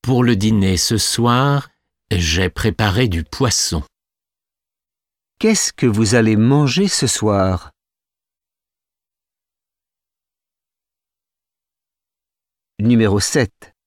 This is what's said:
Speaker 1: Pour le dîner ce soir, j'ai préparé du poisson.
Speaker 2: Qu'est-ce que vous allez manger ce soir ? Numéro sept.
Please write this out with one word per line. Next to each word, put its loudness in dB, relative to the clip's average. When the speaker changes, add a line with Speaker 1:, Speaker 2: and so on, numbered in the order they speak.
Speaker 1:
Pour 0
le 4
dîner 0
ce -2
soir, 0
j'ai -2
préparé -2
du -4
poisson. -4
Speaker 2:
Qu'est-ce 0
que -2
vous 2
allez 4
manger 2
ce -2
soir ? -2
Numéro 2
sept. -4